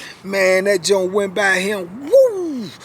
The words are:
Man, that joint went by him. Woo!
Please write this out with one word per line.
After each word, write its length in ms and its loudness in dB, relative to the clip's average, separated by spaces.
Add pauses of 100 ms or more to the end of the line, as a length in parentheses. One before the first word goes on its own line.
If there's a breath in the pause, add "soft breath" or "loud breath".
(240 loud breath)
Man, 400 2
that 180 0
joint 300 0
went 220 -2
by 240 0
him. 500 -6
Woo! 600 2 (140)